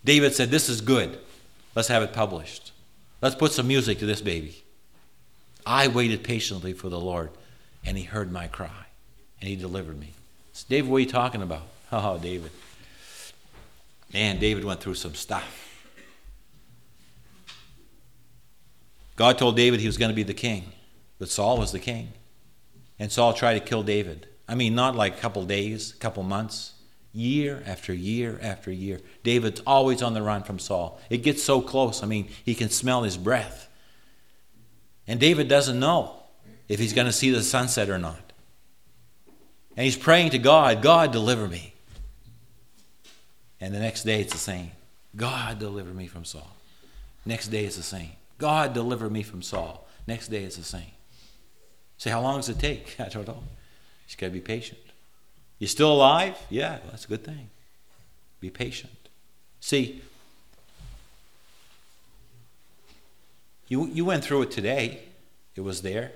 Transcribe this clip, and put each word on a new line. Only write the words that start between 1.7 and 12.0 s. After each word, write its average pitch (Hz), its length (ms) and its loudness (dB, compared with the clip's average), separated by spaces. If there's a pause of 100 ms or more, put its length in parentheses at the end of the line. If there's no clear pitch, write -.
Let's 113 120 0
have 113 160 4
it - 80 -4
published. 98 640 -6 (480)
Let's 131 140 2
put 156 180 2
some 123 160 0
music 113 300 2
to 104 60 -4
this 104 160 -2
baby. 82 440 -6 (1000)
I 135 220 4
waited 117 380 0
patiently 95 480 -4
for 92 160 -10
the 87 100 -6
Lord, 87 320 -4 (540)
and 98 120 -4
he 95 60 -6
heard 98 300 -6
my 87 140 -8
cry, 92 400 -12 (520)
and 95 80 -10
he 98 80 -4
delivered 90 420 -8
me." 76 140 -14 (400)
So, - 160 -16
"David, 131 240 2
what 135 60 4
are - 20 6
you 127 60 4
talking 123 360 -2
about?" 80 280 -8 (200)
Oh, 101 280 -2